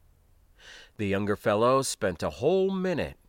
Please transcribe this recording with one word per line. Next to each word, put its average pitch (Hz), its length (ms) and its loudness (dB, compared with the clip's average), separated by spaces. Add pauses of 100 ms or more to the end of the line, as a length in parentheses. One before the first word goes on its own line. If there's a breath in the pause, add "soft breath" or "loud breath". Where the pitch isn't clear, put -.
(960 loud breath)
The 104 100 -2
younger 98 280 0
fellow 120 480 2
spent - 400 -4
a 85 80 -2
whole 190 400 0
minute 175 460 -4 (120)